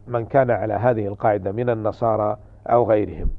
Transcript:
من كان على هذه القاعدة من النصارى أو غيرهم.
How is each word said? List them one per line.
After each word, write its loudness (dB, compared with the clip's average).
من -4
كان 2
على 0
هذه 0
القاعدة 0
من -2
النصارى -2
أو 4
غيرهم. 0